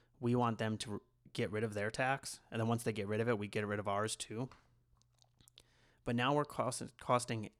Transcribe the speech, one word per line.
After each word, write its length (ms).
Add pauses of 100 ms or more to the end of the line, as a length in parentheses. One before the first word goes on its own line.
(200)
we 140
want 240
them 200
to 140
r-, 80 (320)
get 180
rid 140
of 100
their 160
tax, 500 (100)
and 100
then 80
once 140
they 100
get 160
rid 120
of 80
it, 100
we 100
get 180
rid 120
of 100
ours 280
too. 320 (1600)
But 100
now 200
we're 100
cost-, 380 (180)
costing 600